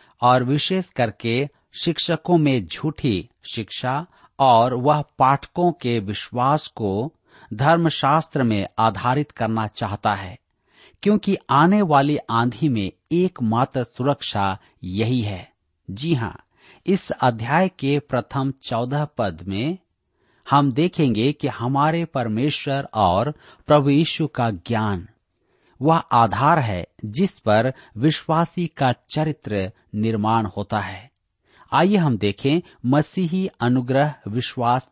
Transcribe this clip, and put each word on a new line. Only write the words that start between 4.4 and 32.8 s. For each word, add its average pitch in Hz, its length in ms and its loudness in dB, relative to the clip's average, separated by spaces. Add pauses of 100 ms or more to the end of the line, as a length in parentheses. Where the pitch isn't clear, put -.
वह 147 300 0 (140)
पाठकों 143 540 2
के 120 260 -2
विश्वास 120 680 -2
को 110 480 -4 (400)
धर्मशास्त्र 156 880 2
में 104 240 0 (120)
आधारित 117 520 0
करना 110 360 -4
चाहता 104 480 -4
है, 92 240 -10 (640)
क्योंकि 202 340 2 (140)
आने 175 320 4
वाली 147 340 2
आंधी 120 520 -2
में 104 240 -2 (200)
एकमात्र 123 720 0
सुरक्षा 104 720 -2 (260)
यही 110 360 -2
है। 101 320 -8 (380)
जी 143 240 -2
हाँ, 110 260 -6 (460)
इस - 240 -2
अध्याय 127 580 0
के 143 300 -2
प्रथम 135 540 -4 (100)
चौदह 127 420 -4
पद 87 440 -6
में 127 300 -4 (720)
हम 143 220 4
देखेंगे 139 600 0
कि 143 160 -6
हमारे 143 560 -2
परमेश्वर 135 880 -4
और 107 400 2 (320)
प्रभु 143 240 4
यीशु 151 360 0
का 117 240 -2
ज्ञान 104 580 -4 (760)
वह 160 140 4
आधार 120 640 2
है 104 280 -2 (180)
जिस 127 340 -2
पर 113 340 2 (240)
विश्वासी 160 680 0
का 131 260 0
चरित्र 107 800 -4 (220)
निर्माण 110 520 0
होता 104 340 -6
है। 98 320 -12 (640)
आइए 190 220 4
हम 143 220 2
देखें, 131 420 0 (260)